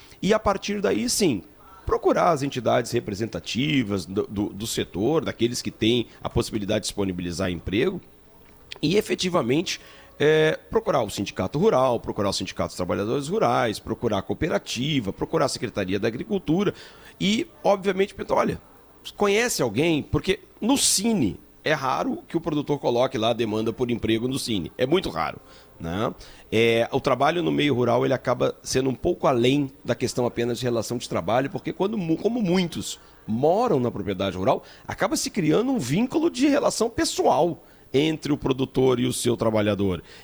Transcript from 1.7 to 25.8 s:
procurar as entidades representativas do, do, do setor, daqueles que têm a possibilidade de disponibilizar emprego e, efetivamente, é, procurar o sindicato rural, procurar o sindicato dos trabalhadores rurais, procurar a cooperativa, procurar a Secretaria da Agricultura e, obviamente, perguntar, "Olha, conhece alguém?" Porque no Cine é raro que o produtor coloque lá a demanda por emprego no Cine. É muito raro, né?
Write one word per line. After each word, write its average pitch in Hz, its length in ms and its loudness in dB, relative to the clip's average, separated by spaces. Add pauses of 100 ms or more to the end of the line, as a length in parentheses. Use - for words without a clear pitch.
procurar 208 460 4
as 139 120 0
entidades 123 480 0
representativas 101 1120 -2
do, 95 220 -2
do, 104 220 -2
do 104 180 -8
setor, 123 560 0
daqueles 117 380 -2
que 104 100 -6
têm 120 360 2 (140)
a - 80 -6
possibilidade 107 520 -2
de - 60 -8
disponibilizar 92 640 -4
emprego 104 520 -2 (800)
e, 170 160 2
efetivamente, 175 840 0 (440)
é, 156 360 4 (100)
procurar 208 320 0
o 104 80 -2
sindicato 98 480 -4
rural, 131 420 2
procurar 101 300 -2
o 95 40 0
sindicato 90 340 -4
dos - 100 -10
trabalhadores 101 500 -2
rurais, 131 520 0
procurar 110 400 -2
a - 20 -2
cooperativa, 143 880 -2
procurar 156 340 0
a 127 40 0
Secretaria 101 500 -4
da 104 80 -2
Agricultura 175 680 -2 (440)
e, 208 280 0 (160)
obviamente, 190 500 0
perguntar, - 260 -2
"Olha, - 220 -2 (560)
conhece 208 460 2
alguém?" 139 400 2
Porque - 380 -2 (200)
no 262 160 2
Cine 190 640 2 (240)
é 151 100 2
raro 139 540 -2
que - 100 -6
o 165 40 0
produtor 147 360 -2
coloque 131 400 0
lá 110 140 2
a - 20 2
demanda 110 400 -2
por 123 160 -2
emprego 113 380 0
no 131 100 -2
Cine. 101 400 -4
É 123 80 2
muito 151 240 2
raro, 80 300 -4 (400)
né? 90 340 -2 (380)